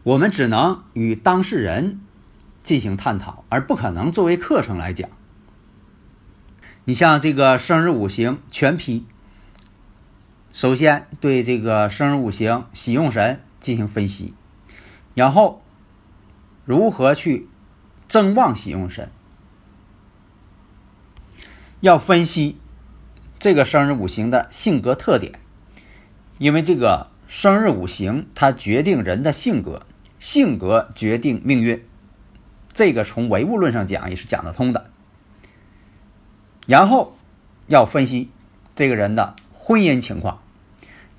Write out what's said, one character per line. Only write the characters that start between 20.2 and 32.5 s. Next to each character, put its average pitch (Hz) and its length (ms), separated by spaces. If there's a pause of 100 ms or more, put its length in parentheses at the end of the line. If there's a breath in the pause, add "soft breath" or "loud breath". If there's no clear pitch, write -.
要 180 160
分 170 300
析 151 320 (800)
这 202 160
个 143 100
生 143 240
日 143 40
五 110 140
行 110 240
的 123 200
性 160 300
格 120 140
特 139 240
点， 95 140 (1040 soft breath)
因 147 160
为 160 100
这 156 140
个 107 320 (180)
生 202 360
日 214 80
五 92 160
行 104 480
它 135 180
决 123 300
定 160 200
人 92 200
的 151 100
性 160 300
格， 78 240 (340)
性 190 380
格 98 360
决 110 220
定 120 260
命 131 200
运， 117 200 (920)